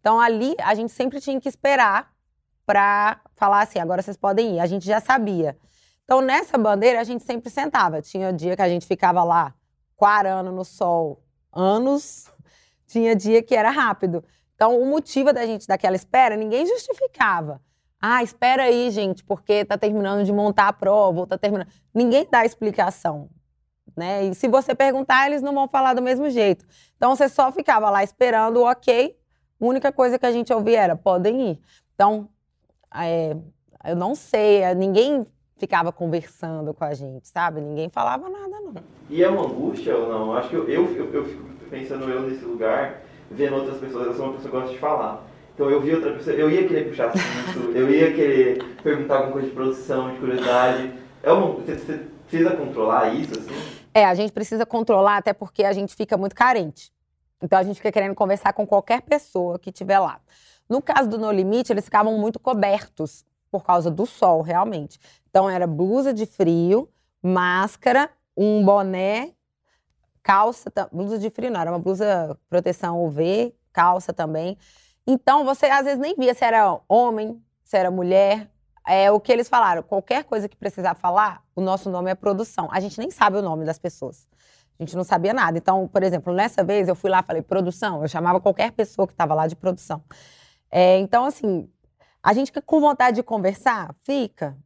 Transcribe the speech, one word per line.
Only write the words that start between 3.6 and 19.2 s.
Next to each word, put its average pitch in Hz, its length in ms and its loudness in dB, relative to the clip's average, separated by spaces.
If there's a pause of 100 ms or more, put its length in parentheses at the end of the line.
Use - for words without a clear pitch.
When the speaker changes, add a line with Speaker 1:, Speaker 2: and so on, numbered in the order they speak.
Speaker 1:
assim, 214 160 -4
"Agora 180 240 -2
vocês 202 140 -10
podem 202 400 0
ir", 165 40 -2
a 175 60 0
gente 175 180 -4
já 208 160 0
sabia. 202 560 0 (460)
Então 262 180 4
nessa 269 380 0
bandeira 220 420 2
a 233 40 -4
gente 233 180 -8
sempre 240 280 -10
sentava, 208 520 -4
tinha 185 300 -6
dia 180 240 -4
que 202 60 -2
a 180 60 2
gente 175 180 -2
ficava 180 360 2
lá 165 320 0 (420)
quarando 190 540 0
no 185 140 -8
sol 170 580 -4 (300)
anos, 233 760 0 (600)
tinha 226 260 2
dia 214 260 4
que 233 140 -2
era 220 160 4
rápido. 196 540 -2 (300)
Então 240 260 2
o 262 60 2
motivo 285 460 0
da 240 140 -2
gente 220 200 -6
daquela 190 280 0
espera, 226 420 2
ninguém 220 300 -2
justificava. 220 960 -2 (400)
"Ah, 240 200 0
espera 254 440 0
aí, 247 260 2
gente, 196 320 -4